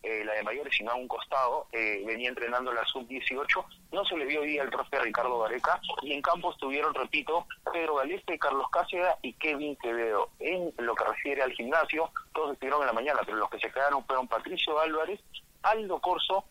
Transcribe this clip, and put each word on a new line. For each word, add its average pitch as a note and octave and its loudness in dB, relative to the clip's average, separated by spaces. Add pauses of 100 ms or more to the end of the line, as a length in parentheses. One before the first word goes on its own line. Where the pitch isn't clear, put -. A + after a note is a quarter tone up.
eh, A2 -2
la G#2+ -2
de G#2+ 0
mayores, B2+ -2
sino G#2+ 0
a A#2+ 2
un B2+ -4
costado, C3 0
eh, G#2+ 0
venía A#2 -2
entrenando B2 -2
la A#2 0
sub B2+ -4
dieciocho, C3 -2 (260)
no F#3 0
se F#3 -2
le D3+ -2
vio D3+ 0
hoy D3 0
al C3+ -2
profe C3 -2
Ricardo A#2+ 2
Gareca, B2+ 2 (220)
y C#3+ -4
en C#3+ -4
campo F3 2
estuvieron, C#3+ -2
repito, D3+ -2 (240)
Pedro D#3+ 0
Galese, D#3 -2
Carlos C#3 2
Cáceres F3 2 (100)
y A#2+ -6
Kevin D3 -2
Quevedo. A#2 0 (100)
En F3 -2
lo A#2+ 0
que - 0
refiere C#3 0
al C3 2
gimnasio, D3+ 2 (240)
todos D3 0
estuvieron C#3 2
en C#3+ 4
la A#2 2
mañana, B2+ 2
pero G#2+ -2
los G#2+ 2
que G#2 -8
se A2 -2
quedaron C#3 2
fueron C3 2
Patricio D3+ 0
Álvarez, D#3+ 0 (420)
Aldo G3+ 2
Corso F3+ 2